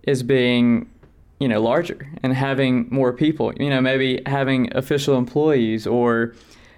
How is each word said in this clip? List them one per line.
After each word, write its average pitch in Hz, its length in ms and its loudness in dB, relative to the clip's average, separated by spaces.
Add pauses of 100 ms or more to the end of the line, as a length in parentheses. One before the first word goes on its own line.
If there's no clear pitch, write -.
is 135 180 0
being, 120 640 2 (520)
you 139 80 0
know, 107 120 0
larger 139 480 -2 (140)
and 131 100 0
having 131 580 0
more 127 220 0
people, 151 480 -2
you 143 80 -2
know, 135 120 2
maybe 131 440 0
having 135 500 0
official 139 440 0
employees 120 680 0
or, 117 480 0 (440)